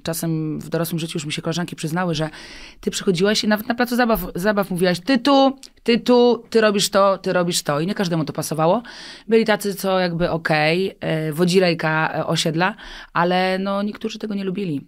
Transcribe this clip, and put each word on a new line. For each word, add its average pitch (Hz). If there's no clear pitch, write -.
czasem 160
w 156
dorosłym 165
życiu 160
już 147
mi 151
się 165
koleżanki 165
przyznały, 170
że 156
ty 208
przychodziłaś 196
i 196
nawet 214
na 240
placu 240
zabaw, 226
zabaw 202
mówiłaś: 180
„Ty 262
tu, 269
ty 233
tu, 240
ty 226
robisz 208
to, 196
ty 185
robisz 175
to”. 147
I 165
nie 208
każdemu 170
to -
pasowało. 165
Byli 226
tacy, 202
co 190
jakby 175
okej, 165
e, 156
wodzilejka, 165
e, 156
osiedla, 170
ale 180
no 196
niektórzy 214
tego 214
nie 196
lubili. 185